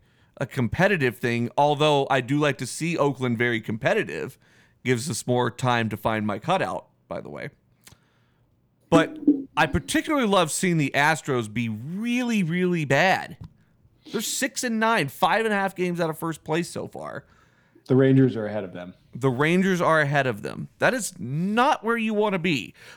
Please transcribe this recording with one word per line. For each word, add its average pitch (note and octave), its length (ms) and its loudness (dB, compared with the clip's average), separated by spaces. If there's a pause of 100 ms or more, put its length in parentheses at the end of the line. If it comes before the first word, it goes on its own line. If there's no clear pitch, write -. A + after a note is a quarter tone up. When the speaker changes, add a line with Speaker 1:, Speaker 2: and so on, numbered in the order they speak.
(380)
Speaker 1:
a B2+ 80 -4
competitive C#3 720 0
thing, A#2+ 400 -2
although C#3+ 520 4
I C3+ 100 2
do C3 180 0
like D3 200 2
to B2+ 80 -6
see D#3+ 300 -4
Oakland B2+ 420 0
very A#2+ 220 0
competitive. A2+ 760 -4 (460)
Gives B2 260 0
us - 160 -6
more B2 240 2
time A#2+ 400 0
to G#2+ 60 -6
find A2 300 -2
my G2+ 120 -2
cutout, B2+ 480 -2 (220)
by - 120 -8
the - 80 -14
way. C#2+ 220 -12 (1400)
But D#3+ 280 2 (380)
I D#3+ 100 4
particularly C#4+ 600 0
love F#3 260 2
seeing F3 240 0
the C#3 180 0
Astros C#3 580 0
be A#2 160 -2
really, G#3+ 760 -2
really F3 400 0
bad. C#3 520 2 (760)
They're A#3 80 -4
six - 420 -4
and A3+ 160 -2
nine, A3 300 2
five F#3 360 2
and A3 80 0
a G3+ 40 0
half G3 180 0
games F3 260 -2
out E3 100 0
of D#3 80 -8
first E3 260 -6
place E3+ 240 -2
so - 180 -8
far. C#2+ 380 -12 (640)
Speaker 2:
The B2+ 100 4
Rangers C3+ 400 6
are A2 100 -4
ahead G#2 180 -6
of F2+ 80 -14
them. F2+ 220 -14 (200)
Speaker 1:
The C3 160 0
Rangers E3+ 500 2
are D#3 200 2
ahead C#3+ 260 0
of G#2+ 160 -4
them. C2 260 -10 (100)
That F3+ 160 2
is A3+ 240 -6
not G3 680 0
where A#3 120 0
you A3 180 -2
wanna G#3 240 0
be. D#3 360 -4 (220)